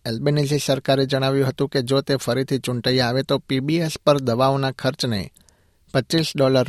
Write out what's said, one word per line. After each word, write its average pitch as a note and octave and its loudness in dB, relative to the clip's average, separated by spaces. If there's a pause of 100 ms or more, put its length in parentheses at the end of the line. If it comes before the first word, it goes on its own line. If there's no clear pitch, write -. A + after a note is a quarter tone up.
એલ્બેનીઝી C#3+ 0
સરકારે C3+ 0
જણાવ્યું C3+ 0
હતું C3+ -2
કે C#3 -2
જો C3+ 0
તે C#3 -2
ફરીથી C3 -2
ચૂંટાઈ B2 -2
આવે B2 0
તો C#3 0
પી C3+ -2
બી D3+ 0
એસ D#3+ -2 (140)
પર C#3+ 4
દવાઓના C3+ 0
ખર્ચને B2 -4 (600)
પચીસ D3+ 0
ડોલર C3 4